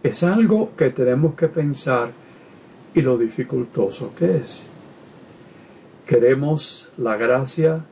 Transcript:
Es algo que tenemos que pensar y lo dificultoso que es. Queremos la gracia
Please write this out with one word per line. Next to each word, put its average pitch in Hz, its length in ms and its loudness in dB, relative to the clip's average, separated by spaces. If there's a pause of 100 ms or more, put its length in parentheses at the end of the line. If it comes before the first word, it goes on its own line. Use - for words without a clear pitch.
Es 131 220 -2
algo 220 520 2
que 139 140 2
tenemos 135 460 0
que 160 140 0
pensar 135 640 -2 (840)
y 165 60 4
lo 131 140 2
dificultoso 117 1000 -4
que 170 220 0
es. - 280 -8 (1400)
Queremos 135 920 0
la 110 180 -2
gracia 135 760 0